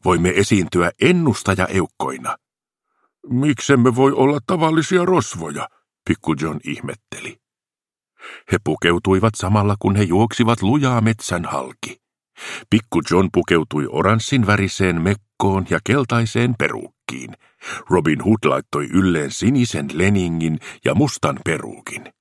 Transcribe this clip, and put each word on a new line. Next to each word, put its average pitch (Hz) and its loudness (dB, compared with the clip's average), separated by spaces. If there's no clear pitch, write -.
"Voimme 90 2
esiintyä 90 2
ennustajaeukkoina." 92 0
"Miksemme 127 2
voi 135 6
olla 139 2
tavallisia 160 0
rosvoja?", 131 -2
Pikku 78 -2
John 76 -4
ihmetteli. - -12
He 92 2
pukeutuivat 95 2
samalla, 101 2
kun 101 0
he 104 2
juoksivat 110 2
lujaa 123 2
metsän 107 -2
halki. - -10
Pikku 95 0
John 92 4
pukeutui 78 0
oranssin 107 0
väriseen 95 0
mekkoon 95 -2
ja 82 0
keltaiseen 120 0
peruukkiin. - -8
Robin 80 2
Hood 107 0
laittoi 71 -2
ylleen 85 0
sinisen 110 -2
leningin 82 0
ja 73 0
mustan 143 0
peruukin. - -8